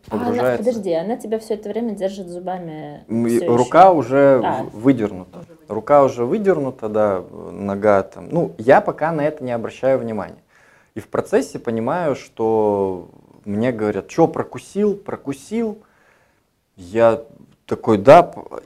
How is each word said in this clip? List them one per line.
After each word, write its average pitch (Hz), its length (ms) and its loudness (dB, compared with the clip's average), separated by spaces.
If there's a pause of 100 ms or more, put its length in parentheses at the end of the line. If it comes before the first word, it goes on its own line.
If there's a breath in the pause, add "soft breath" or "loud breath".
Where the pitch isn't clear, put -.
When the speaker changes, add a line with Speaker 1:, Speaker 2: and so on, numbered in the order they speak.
(100)
Speaker 1:
А 110 60 -4
она, - 80 -4
Speaker 2:
погружается. 240 400 -2
Speaker 1:
подожди, 208 280 -4
она 185 240 -4
тебя 220 220 -8
всё 220 160 -8
это 208 140 -10
время 220 260 -6
держит 196 340 -8
зубами 175 800 -12
Speaker 2:
М, 117 180 -2
и 117 100 0
Speaker 1:
всё 143 80 -2
ещё? 120 120 2
Speaker 2:
рука 165 360 6
уже 135 520 4
Speaker 1:
А. 143 200 -4
Speaker 2:
в-, - 60 -14 (100)
выдернута. 107 640 -2 (240)
Рука 123 340 2
уже 123 220 0
выдернута, 147 640 -2
да, 104 340 0 (300)
нога 98 500 2
там. - 260 -18
Ну, 160 300 -2
я 135 220 4
пока 160 320 -4
на 156 120 -4
это 151 200 -4
не 123 80 -6
обращаю 120 480 -2
внимания. 107 420 -8 (540 soft breath)
И 113 40 -10
в - 80 -14
процессе - 520 -4
понимаю, 127 560 -4
что 104 920 -2 (360)
мне 107 260 -2
говорят, 107 380 -4
«Чё, 165 180 4
прокусил? 196 720 -4
Прокусил?» 208 840 -8 (960 soft breath)
Я 110 460 2 (440)
такой, 110 320 0
да, 143 240 10
п-, - 420 -12